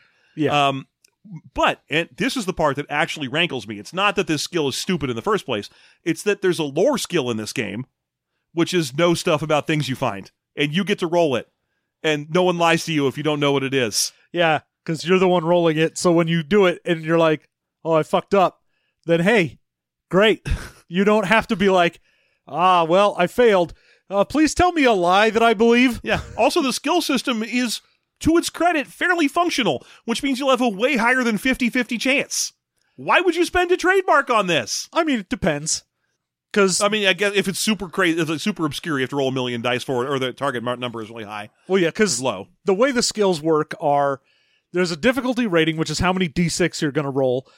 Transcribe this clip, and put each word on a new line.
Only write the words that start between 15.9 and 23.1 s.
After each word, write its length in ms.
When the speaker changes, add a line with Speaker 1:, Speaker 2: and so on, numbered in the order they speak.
Speaker 1:
So 160
when 160
you 140
do 220
it 200
and 180
you're 160
like, 300
"Oh, 80
I 80
fucked 300
up," 280
then 160
hey, 380
great. 420
<laughs> 60
You 140
don't 220
have 220
to 100
be 120
like, 300
"Ah, 380
well, 320